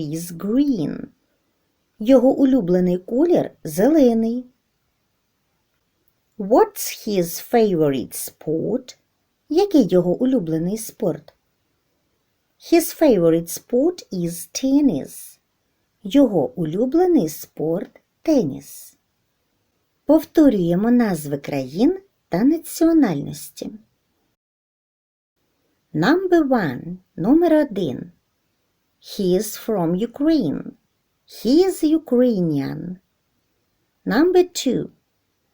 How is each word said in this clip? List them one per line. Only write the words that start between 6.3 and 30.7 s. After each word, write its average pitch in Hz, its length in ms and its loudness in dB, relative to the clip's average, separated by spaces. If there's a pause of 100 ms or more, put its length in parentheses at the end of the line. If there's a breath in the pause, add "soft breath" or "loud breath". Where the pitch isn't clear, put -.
What's 247 680 -2
his 180 460 -4
favorite 156 600 2
sport? 165 840 -8 (520)
Який 311 380 2
його 180 240 2 (100)
улюблений 185 560 -2
спорт? - 560 -8 (1400)
His 330 280 0
favorite 170 460 4
sport - 680 -4
is 170 500 -8
tennis. 269 760 -2 (640)
Його 208 500 2
улюблений 247 760 0
спорт — - 720 -8 (220)
теніс. - 760 -4 (1080)
Повторюємо 226 840 2
назви 175 460 0
країн 147 600 -2 (300)
та 180 140 0
національності. 294 1300 0 (2250)
Number 320 540 0
one, 180 500 -4 (180)
номер 311 380 2
один. 196 580 -2 (920)
He 185 360 -2
is - 280 -8
from 185 440 -2
Ukraine. 285 600 -2 (560)